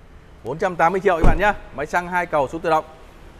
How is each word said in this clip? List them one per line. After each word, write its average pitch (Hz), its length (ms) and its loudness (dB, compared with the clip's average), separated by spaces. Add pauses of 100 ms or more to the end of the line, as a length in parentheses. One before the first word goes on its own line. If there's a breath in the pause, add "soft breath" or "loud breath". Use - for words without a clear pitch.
(440)
Bốn 131 140 -8
trăm 180 180 -4
tám 165 160 2
mươi 196 120 -2
triệu 185 120 2
các 165 100 4
bạn 160 140 8
nhé. 202 120 2 (220)
Máy 139 120 -8
xăng 180 220 -4
hai 180 180 -4
cầu 143 220 0
số 165 100 -10
tự 165 120 -4
động. 156 140 0 (560)